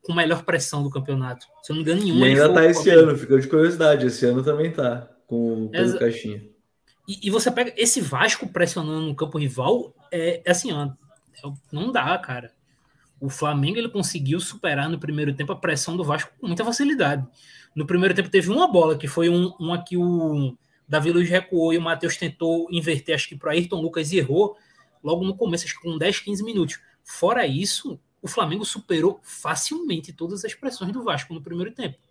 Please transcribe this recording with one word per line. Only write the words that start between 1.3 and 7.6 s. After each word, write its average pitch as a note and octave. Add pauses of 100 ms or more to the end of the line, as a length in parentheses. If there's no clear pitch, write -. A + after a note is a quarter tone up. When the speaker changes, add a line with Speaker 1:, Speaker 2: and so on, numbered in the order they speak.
Speaker 1:
Se -
eu -
não D#3+
me D#3
engano, G3
em F3
um B2+
Speaker 2:
E C3
Speaker 1:
ele C#3
Speaker 2:
ainda D3
Speaker 1:
foi D#3
Speaker 2:
tá E3
Speaker 1:
o E3
Speaker 2:
esse E3+
Speaker 1:
top F#3
Speaker 2:
ano, D#3+
fica C3+
de C3
curiosidade, D#3
esse A#2+
ano B2
também D3+
tá, A#2+ (160)
com, A2+
pelo E3
Speaker 1:
Exa- F3+
Speaker 2:
Caixinha. A2+ (640)
Speaker 1:
E, G3+
e G3
você A3+
pega A#3+